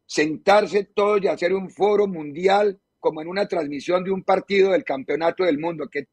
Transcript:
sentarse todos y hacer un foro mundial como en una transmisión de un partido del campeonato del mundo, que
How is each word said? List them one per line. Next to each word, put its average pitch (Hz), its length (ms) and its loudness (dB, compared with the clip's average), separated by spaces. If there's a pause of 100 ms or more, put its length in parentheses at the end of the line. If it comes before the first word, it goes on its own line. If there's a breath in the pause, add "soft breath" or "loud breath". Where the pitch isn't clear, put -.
sentarse 190 800 2
todos 208 380 0
y 190 60 2
hacer 175 240 -2
un 190 160 -2
foro 208 380 0
mundial 185 720 0 (200)
como 160 240 -4
en 165 60 -12
una 196 180 -4
transmisión 165 580 -2
de 190 60 -4
un 190 140 -4
partido 190 480 2
del 165 120 2
campeonato 151 600 -2
del 156 140 2
mundo, 156 300 -6
que 143 240 -10